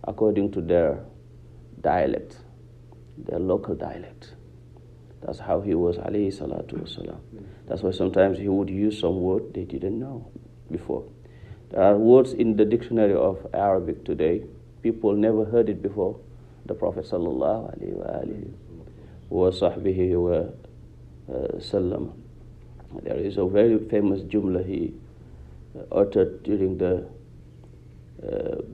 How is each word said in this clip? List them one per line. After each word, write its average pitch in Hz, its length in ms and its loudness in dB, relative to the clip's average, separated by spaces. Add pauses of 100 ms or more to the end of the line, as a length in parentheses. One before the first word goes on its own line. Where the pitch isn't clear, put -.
according 101 480 0
to 92 100 -6
their 82 440 2 (760)
dialect, - 600 0 (760)
their - 220 -6
local 92 380 0
dialect. - 580 -12 (840)
That's - 180 -8
how 92 220 0
he 98 160 2
was, 87 220 2
alayhi 104 380 0
salatu - 460 -6
wasalam. - 380 -10 (480)
That's 104 160 -4
why 92 80 2
sometimes 95 480 4
he 101 80 -2
would 98 200 2
use 104 300 0
some 90 220 0
word 92 340 0
they 92 80 -6
didn't 95 380 -4
know 131 260 -10 (420)
before. 67 360 -6 (640)
There - 140 2
are 101 140 8
words 123 360 8
in 113 240 2
the 107 80 6
dictionary 107 500 2
of 95 400 0
Arabic 95 500 0
today, 82 380 0 (400)
people 113 300 0
never 107 320 2
heard 110 240 2
it 92 120 -4
before. 98 360 -2 (500)
The 87 80 -6
Prophet 90 300 -4
sallallahu 85 720 -2
alayhi 50 140 -8
wa 50 260 -6
alihi - 320 -8 (800)
wa 90 200 4
sahbihi 92 680 2
wa, 87 300 2 (840)
uh, - 260 -4
sallam. - 560 -2 (920)
There - 140 -4
is 98 180 -4
a 95 100 4
very 107 320 6
famous 98 440 2
jumla 92 440 0
he, 92 260 -4 (840)
uh, - 60 -14 (100)
uttered 98 480 4
during 95 340 0
the, 90 300 0 (1120)
uh, - 420 -4 (120)